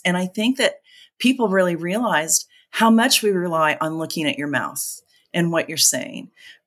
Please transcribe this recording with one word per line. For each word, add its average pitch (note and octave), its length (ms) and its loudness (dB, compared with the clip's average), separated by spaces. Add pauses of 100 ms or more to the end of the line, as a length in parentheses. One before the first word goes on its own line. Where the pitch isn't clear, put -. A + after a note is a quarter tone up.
And F3+ 100 2
I F#3 120 -2
think A3 300 0
that - 180 0 (420)
people B3+ 300 2
really F#3 280 2
realized E3+ 720 -2 (220)
how A3+ 220 4
much A#3 320 4
we G#3 80 2
rely E3 500 0
on D#3+ 160 -4
looking D#3+ 300 -4
at C3+ 100 -2
your D3 100 -6
mouth - 520 -6 (360)
and E3+ 160 0
what E3 160 -2
you're D#3+ 120 -6
saying, - 500 -2 (380)